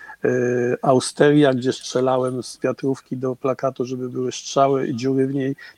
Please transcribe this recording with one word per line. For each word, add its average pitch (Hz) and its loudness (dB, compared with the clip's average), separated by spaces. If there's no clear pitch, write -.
e, 123 0
austeria, 143 4
gdzie 123 0
strzelałem 127 -2
z - -16
wiatrówki 131 -4
do 127 -4
plakatu, 135 -2
żeby 127 -6
były 127 -4
strzały 139 2
i 131 -4
dziury 135 0
w 139 -6
niej. 135 -4